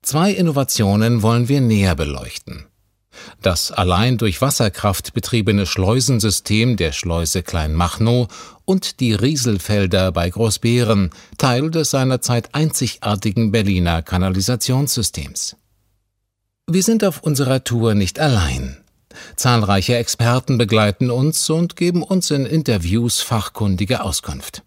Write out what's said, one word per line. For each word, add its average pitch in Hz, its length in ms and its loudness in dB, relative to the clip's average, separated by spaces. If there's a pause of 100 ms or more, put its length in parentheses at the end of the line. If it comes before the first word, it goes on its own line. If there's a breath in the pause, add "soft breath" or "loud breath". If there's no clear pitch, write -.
Zwei 175 300 0
Innovationen 120 880 2
wollen 117 280 2
wir 139 120 2
näher 101 340 4
beleuchten. - 720 -8 (760 loud breath)
Das - 300 0
allein 101 460 2
durch 104 240 0
Wasserkraft 107 720 -2
betriebene 104 520 0
Schleusensystem 110 1120 0
der 82 140 0
Schleuse 85 520 -2
Kleinmachnow 87 840 0 (380 loud breath)
und - 340 -2
die 120 140 2
Rieselfelder 104 1000 0
bei 87 180 -2
Großbeeren, 110 840 0 (260 loud breath)
Teil 135 340 0
des 160 200 -2
seinerzeit 127 600 -2
einzigartigen 113 1000 -2
Berliner 92 500 2
Kanalisationssystems. 95 1500 -2 (1120)
Wir 180 160 0
sind 220 200 2
auf 190 180 -2
unserer 135 420 0
Tour 117 300 2
nicht 101 260 0
allein. 67 580 0 (580 loud breath)
Zahlreiche 107 600 2
Experten 120 640 0
begleiten 107 540 2
uns 135 380 0
und 165 260 0
geben 175 280 0
uns 185 280 0
in 139 140 0
Interviews 117 760 0
fachkundige 104 840 -2
Auskunft. - 640 -8